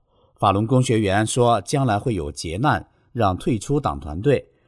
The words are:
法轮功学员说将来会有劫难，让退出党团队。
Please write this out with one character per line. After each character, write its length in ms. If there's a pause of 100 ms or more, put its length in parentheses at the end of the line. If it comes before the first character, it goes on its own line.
(380)
法 140
轮 140
功 140
学 200
员 260
说 360
将 220
来 140
会 160
有 160
劫 280
难， 300 (240)
让 240
退 220
出 220
党 180
团 220
队。 300 (160)